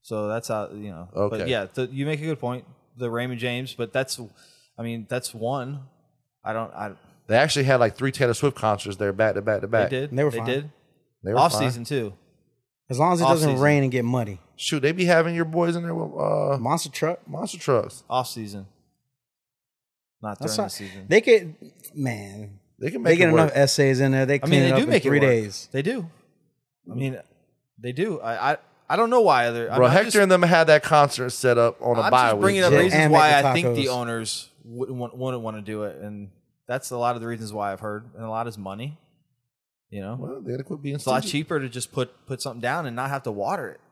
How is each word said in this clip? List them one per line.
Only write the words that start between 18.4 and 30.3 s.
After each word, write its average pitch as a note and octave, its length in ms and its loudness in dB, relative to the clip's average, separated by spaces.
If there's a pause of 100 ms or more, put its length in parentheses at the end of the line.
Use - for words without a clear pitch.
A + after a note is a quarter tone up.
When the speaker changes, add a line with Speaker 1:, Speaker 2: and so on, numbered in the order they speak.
Speaker 1:
Not G#2 180 -10
Speaker 3:
That's A2 160 -6
Speaker 1:
during G#3+ 100 -2
Speaker 3:
not - 60 -12
Speaker 1:
the - 40 -12
season. G2+ 320 -14
Speaker 3:
They A3 140 4
could, F#3 340 2 (400)
man. G#2 640 -10 (200)
Speaker 2:
They D3 120 -6
can A#3 120 -8
Speaker 3:
They E3+ 80 4
Speaker 2:
make E3+ 80 6
Speaker 3:
get F3 100 6
Speaker 2:
it D#3+ 40 4
Speaker 3:
enough D#3+ 160 4
Speaker 2:
work. C#3 80 0
Speaker 3:
essays C3+ 420 4
in C3+ 120 2
there. C3+ 140 2
They C#3 100 2
Speaker 1:
I - 40 0
Speaker 3:
clean C#3 120 0
Speaker 1:
mean, C#3 100 6
Speaker 3:
it - 40 6
Speaker 1:
they C3 60 4
Speaker 3:
up C3 80 4
Speaker 1:
do - 60 2
Speaker 3:
in - 40 -4
Speaker 1:
make - 160 2
it - 20 2
Speaker 3:
three C#3+ 120 4
Speaker 1:
work. C3+ 100 6
Speaker 3:
days. A2 420 -2
Speaker 1:
They C3+ 100 -4
do. F#3 280 -4 (840)
I A2 40 -12
mean, B2+ 240 -6 (580)
they A#2+ 140 -10
do. E3 280 -4
I, A#2 340 -2
I, - 40 -2 (320)
I D3+ 60 2
don't A3+ 140 2
know B3 120 6
why C3+ 260 6
other. A#2 220 -2
I'm B2+ 80 0
Speaker 2:
Bro, B2 100 8
Speaker 1:
not B2 60 6
Speaker 2:
Hector G3+ 120 6
Speaker 1:
just, A3 120 0
Speaker 2:
and G3 140 6